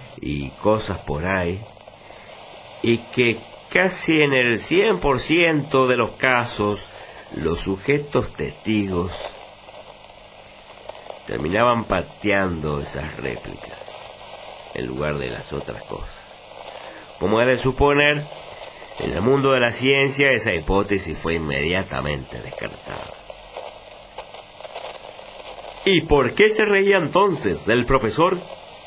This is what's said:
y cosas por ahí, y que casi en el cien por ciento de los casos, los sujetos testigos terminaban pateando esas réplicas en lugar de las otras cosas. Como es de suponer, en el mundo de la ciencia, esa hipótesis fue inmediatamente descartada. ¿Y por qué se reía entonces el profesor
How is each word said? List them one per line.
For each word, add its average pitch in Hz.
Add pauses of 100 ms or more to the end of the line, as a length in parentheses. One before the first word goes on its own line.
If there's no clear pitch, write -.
(200)
y 71
cosas 104
por 76
ahí, 92 (1200)
y 117
que 117 (300)
casi 170
en 143
el 120
cien 190
por 135
ciento 147
de 127
los 113
casos, 113 (480)
los 80
sujetos 135
testigos 92 (2250)
terminaban 101
pateando 87
esas 71
réplicas - (920)
en 64
lugar 71
de 65
las -
otras 64
cosas. - (1000)
Como 104
es 120
de 127
suponer, 143 (760)
en -
el 78
mundo 135
de 131
la 120
ciencia, 135
esa 110
hipótesis 92
fue 82
inmediatamente 73
descartada. - (2750)
¿Y 185
por 131
qué 208
se 214
reía 202
entonces 165
el 123
profesor 139 (480)